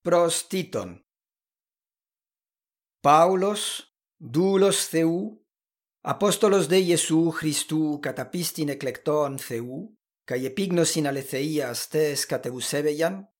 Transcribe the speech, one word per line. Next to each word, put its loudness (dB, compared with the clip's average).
Προς 2
Τίτον. -6
Παύλος, 2
δούλος 2
Θεού, -2
απόστολος 2
δε 2
Ιησού 2
Χριστού, -2
κατά -6
πίστιν -4
εκλεκτών -2
Θεού, -10
καί -4
επίγνωσιν 0
αληθείας -4
τες 0
κατεουσέβαιαν -4